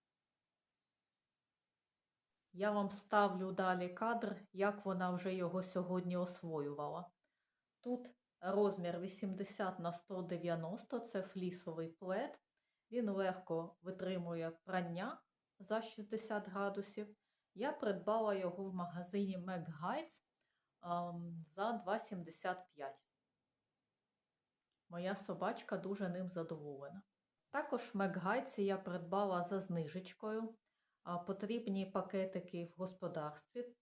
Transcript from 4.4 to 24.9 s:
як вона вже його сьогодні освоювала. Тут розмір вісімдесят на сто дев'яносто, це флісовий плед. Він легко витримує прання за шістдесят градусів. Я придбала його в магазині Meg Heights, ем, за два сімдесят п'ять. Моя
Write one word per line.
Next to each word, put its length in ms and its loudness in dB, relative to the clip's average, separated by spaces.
як 320 2
вона 260 2
вже 240 0
його 280 2
сьогодні 540 0
освоювала. 960 -2
Тут 300 -4
розмір 520 4
вісімдесят 800 -2
на 140 0
сто 280 -6
дев'яносто, 800 0
це 220 -2
флісовий 680 -2
плед. 520 -2
Він 180 2
легко 720 0
витримує 720 -2
прання 680 -2
за 220 0
шістдесят 680 -2
градусів. 680 -2
Я 180 0
придбала 640 4
його 300 0
в 100 -4
магазині 640 0
Meg 440 -4
Heights, 400 -2
ем, 680 -2
за 260 2
два 260 2
сімдесят 760 -4
п'ять. 320 -8
Моя 260 0